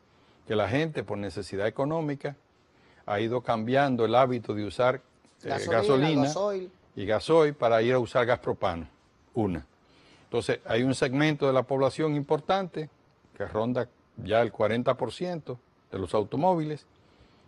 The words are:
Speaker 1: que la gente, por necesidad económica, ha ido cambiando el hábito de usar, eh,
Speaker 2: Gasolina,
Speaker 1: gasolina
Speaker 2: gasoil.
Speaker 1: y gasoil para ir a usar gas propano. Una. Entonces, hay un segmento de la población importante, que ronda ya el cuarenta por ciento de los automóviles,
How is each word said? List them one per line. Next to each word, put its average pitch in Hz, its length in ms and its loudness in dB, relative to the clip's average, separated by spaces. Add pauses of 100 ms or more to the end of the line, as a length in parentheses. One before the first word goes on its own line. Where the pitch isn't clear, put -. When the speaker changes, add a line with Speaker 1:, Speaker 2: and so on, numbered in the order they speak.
(460)
Speaker 1:
que 113 100 -4
la 101 120 2
gente, 143 360 -2
por 104 120 -8
necesidad 98 500 -4
económica, 143 680 -4 (720)
ha 104 140 -2
ido 117 200 -2
cambiando 120 640 0
el 113 100 2
hábito 123 400 2
de 104 120 -4
usar, 127 300 0 (460)
eh, - 60 -10
Speaker 2:
Gasolina, - 300 -2
Speaker 1:
gasolina 139 460 4
Speaker 2:
gasoil. 185 460 -2 (240)
Speaker 1:
y 98 120 -8
gasoil 147 480 4
para 117 260 4
ir 120 140 4
a 127 40 4
usar 120 280 0
gas 120 120 2
propano. 90 480 -4 (480)
Una. 92 300 -2 (600)
Entonces, 117 420 -2
hay 113 160 0
un 131 120 2
segmento 143 520 0
de 131 80 4
la 127 80 2
población 139 520 0
importante, 156 760 -2 (460)
que 98 100 -6
ronda 117 420 -2 (300)
ya 110 240 2
el 110 100 -2
cuarenta 117 420 0
por 120 180 -6
ciento 170 460 -8 (320)
de 101 80 -8
los 90 140 -6
automóviles, 151 720 0 (640)